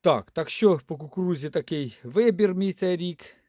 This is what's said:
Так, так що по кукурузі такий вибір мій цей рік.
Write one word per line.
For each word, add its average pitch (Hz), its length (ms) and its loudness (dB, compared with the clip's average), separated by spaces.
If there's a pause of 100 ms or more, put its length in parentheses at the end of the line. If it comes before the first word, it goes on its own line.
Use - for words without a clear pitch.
Так, 135 300 2
так 160 180 -6
що 185 360 2
по 160 120 -10
кукурузі 156 520 -4
такий 147 540 -6
вибір 190 520 2
мій 190 180 -2
цей 180 240 -2
рік. 175 380 -10 (140)